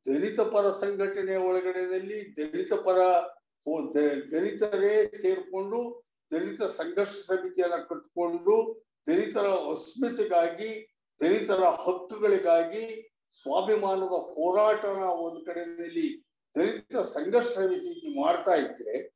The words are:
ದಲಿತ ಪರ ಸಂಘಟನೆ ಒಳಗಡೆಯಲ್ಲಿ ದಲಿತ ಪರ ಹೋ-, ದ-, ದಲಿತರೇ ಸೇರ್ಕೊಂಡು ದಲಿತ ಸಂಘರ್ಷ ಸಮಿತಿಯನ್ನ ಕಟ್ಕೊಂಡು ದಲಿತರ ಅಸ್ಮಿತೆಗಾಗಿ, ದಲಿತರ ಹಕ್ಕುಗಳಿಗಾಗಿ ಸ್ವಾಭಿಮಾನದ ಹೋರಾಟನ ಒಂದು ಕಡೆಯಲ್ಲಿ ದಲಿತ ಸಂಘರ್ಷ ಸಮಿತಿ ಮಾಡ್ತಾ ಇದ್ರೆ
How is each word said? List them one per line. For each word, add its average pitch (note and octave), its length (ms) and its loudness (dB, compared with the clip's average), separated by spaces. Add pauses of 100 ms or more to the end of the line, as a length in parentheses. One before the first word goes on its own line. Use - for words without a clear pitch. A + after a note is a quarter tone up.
ದಲಿತ F3 340 0
ಪರ G3+ 300 2
ಸಂಘಟನೆ G3 680 -2
ಒಳಗಡೆಯಲ್ಲಿ F#3 1000 -2
ದಲಿತ D#3 360 -4
ಪರ F#3 260 2 (720)
ಹೋ-, D3+ 260 -4
ದ-, D3 360 0
ದಲಿತರೇ G3+ 760 2
ಸೇರ್ಕೊಂಡು G3 1000 -4 (280)
ದಲಿತ F#3+ 300 -4
ಸಂಘರ್ಷ F3 500 -2
ಸಮಿತಿಯನ್ನ F#3 640 -2
ಕಟ್ಕೊಂಡು F3 1080 0 (240)
ದಲಿತರ G3+ 380 2
ಅಸ್ಮಿತೆಗಾಗಿ, G3 1500 -2 (240)
ದಲಿತರ F#3+ 440 4
ಹಕ್ಕುಗಳಿಗಾಗಿ F#3 1500 2 (220)
ಸ್ವಾಭಿಮಾನದ F#3+ 760 0
ಹೋರಾಟನ F#3+ 960 2
ಒಂದು E3+ 400 -4
ಕಡೆಯಲ್ಲಿ E3+ 800 -6 (320)
ದಲಿತ G#3+ 400 -2
ಸಂಘರ್ಷ G3+ 500 0
ಸಮಿತಿ A#3+ 760 -4
ಮಾಡ್ತಾ F3 320 2
ಇದ್ರೆ B2 600 -4